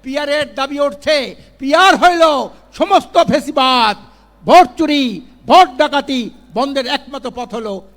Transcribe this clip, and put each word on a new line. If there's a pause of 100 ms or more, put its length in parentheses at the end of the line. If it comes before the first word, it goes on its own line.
পিআরের (120)
দাবি
উঠছে, (420)
পিআর (100)
হইল (540)
সমস্ত (160)
ফেসিবাদ, (480)
ভোট (120)
চুরি, (420)
ভোট (120)
ডাকাতি (340)
বন্ধের (100)
একমাত্র (100)
পথ
হলো (220)